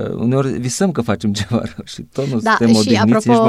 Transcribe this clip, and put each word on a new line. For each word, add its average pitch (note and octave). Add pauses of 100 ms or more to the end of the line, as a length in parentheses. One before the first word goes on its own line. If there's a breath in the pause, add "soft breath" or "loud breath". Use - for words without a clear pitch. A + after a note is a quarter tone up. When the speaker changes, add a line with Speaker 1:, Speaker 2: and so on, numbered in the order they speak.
Speaker 1:
uh, -
uneori C3
visăm B2
că C3
facem G#2
<laughs> G#2
ceva G#2+ (180)
rău -
și -
tot -
nu B2+
Speaker 2:
Da, A3
Speaker 1:
suntem A#2
Speaker 2:
și -
Speaker 1:
odihniți, -
Speaker 2:
apropo, A3
Speaker 1:
nici A#3